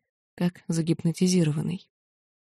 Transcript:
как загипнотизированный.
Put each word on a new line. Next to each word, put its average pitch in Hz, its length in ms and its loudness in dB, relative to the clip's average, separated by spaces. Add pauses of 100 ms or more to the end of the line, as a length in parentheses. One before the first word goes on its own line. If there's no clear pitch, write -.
(340)
как - 340 -4
загипнотизированный. 165 1200 0 (540)